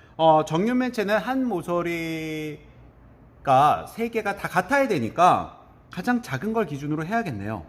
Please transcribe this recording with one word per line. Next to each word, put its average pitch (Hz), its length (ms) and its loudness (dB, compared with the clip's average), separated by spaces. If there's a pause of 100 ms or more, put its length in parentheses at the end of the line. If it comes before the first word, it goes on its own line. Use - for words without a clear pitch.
(180)
어, 156 260 6
정육면체는 220 760 0
한 262 280 -2
모서리가 165 1120 -4 (1300)
세 233 220 -6
개가 208 260 -4
다 - 140 -8
같아야 254 400 2
되니까 131 720 2 (300)
가장 233 300 -2
작은 156 300 -6
걸 220 140 0
기준으로 147 400 -6
해야겠네요. 113 640 -4